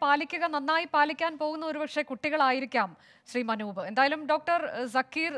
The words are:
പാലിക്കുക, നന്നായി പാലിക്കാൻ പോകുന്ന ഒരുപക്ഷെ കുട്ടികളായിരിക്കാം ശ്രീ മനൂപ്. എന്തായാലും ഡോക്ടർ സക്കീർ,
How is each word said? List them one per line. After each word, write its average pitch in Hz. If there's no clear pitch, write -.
പാലിക്കുക, 302
നന്നായി 311
പാലിക്കാൻ 311
പോകുന്ന 311
ഒരുപക്ഷെ 302
കുട്ടികളായിരിക്കാം 262
ശ്രീ 247
മനൂപ്. 214
എന്തായാലും 269
ഡോക്ടർ 302
സക്കീർ, 262